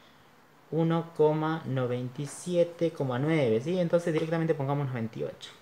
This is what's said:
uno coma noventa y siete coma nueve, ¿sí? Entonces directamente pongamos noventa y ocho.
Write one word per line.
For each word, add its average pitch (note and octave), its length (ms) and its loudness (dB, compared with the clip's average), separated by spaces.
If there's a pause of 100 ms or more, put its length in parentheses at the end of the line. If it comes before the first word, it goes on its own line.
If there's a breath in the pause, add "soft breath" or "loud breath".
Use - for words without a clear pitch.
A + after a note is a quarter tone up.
(720 loud breath)
uno E3 440 0
coma D#3 500 2
noventa B2+ 560 -4
y C#3+ 40 -4
siete E3+ 680 0
coma C3 260 -2
nueve, C3+ 440 2
¿sí? F3 180 -2
Entonces E3+ 340 2
directamente D#3+ 400 0
pongamos C#3+ 340 0
noventa A#2 320 -4
y - 40 -4
ocho. - 280 -10 (100)